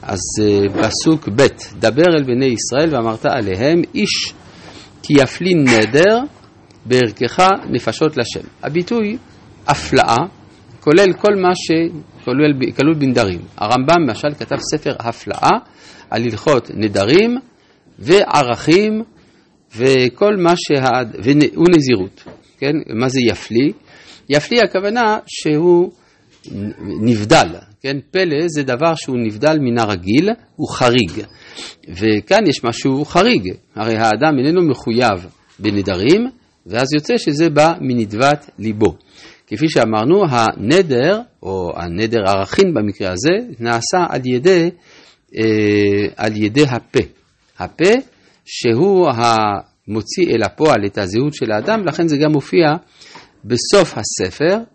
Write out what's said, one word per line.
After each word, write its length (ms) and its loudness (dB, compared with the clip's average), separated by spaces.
אז, 180 -6
אה, 180 2
פסוק 540 -2
ב', 120 6
"דבר 380 2
אל 60 0
בני 220 0
ישראל 500 -2
ואמרת 300 -4
עליהם, 560 0
איש 380 -4
כי 180 0
יפלין 460 0
נדר 520 4
בערכך 540 0
נפשות 480 -2
לשם." 300 -6
הביטוי 540 -4
הפלאה 500 2
כולל 340 4
כל 220 0
מה 200 0
ש-, 720 -4
כולל 280 2
ב-, 220 -4
כלול 180 2
בנדרים. 480 0
הרמב"ם 500 2
למשל 320 -4
כתב 180 -6
ספר 260 -4
הפלאה 500 -4
על 140 -2
הלכות 500 -2
נדרים 640 2
וערכים 1040 2
וכל 600 2
מה 180 2
שה-, 460 0
ונ-, 360 2
ונזירות. 640 2
כן? 140 -2
מה 100 0
זה 100 0
יפליא? 400 0
יפליא 320 2
הכוונה 560 0
שהוא 640 2
נ-, 580 -6
נבדל. 380 2
כן? 160 -6
פלא 360 0
זה 160 -4
דבר 320 0
שהוא 300 -6
נבדל 340 0
מן 200 0
הרגיל, 500 0
הוא 140 -6
חריג. 420 2
וכאן 600 0
יש 140 -2
משהו 420 -2
חריג. 480 0
הרי 220 -2
האדם 420 2
איננו 300 2
מחויב 560 0
בנדרים, 680 0
ואז 280 -4
יוצא 240 0
שזה 320 0
בא 320 4
מנדבת 680 -2
ליבו. 360 -2
כפי 220 -2
שאמרנו, 600 2
הנדר, 880 0
או 320 -6
הנדר 520 -4
ערכין 460 0
במקרה 380 -4
הזה, 480 -2
נעשה 380 -2
על 160 -6
ידי, 440 2
אה, 720 2
על 200 -4
ידי 260 2
הפה. 360 -2
הפה 300 -2
שהוא 640 2
המוציא 1200 -2
אל 140 0
הפועל 420 0
את 120 -8
הזהות 360 -2
של 180 -4
האדם, 340 -2
לכן 220 -2
זה 100 0
גם 140 2
מופיע 340 0
בסוף 520 2
הספר, 600 -2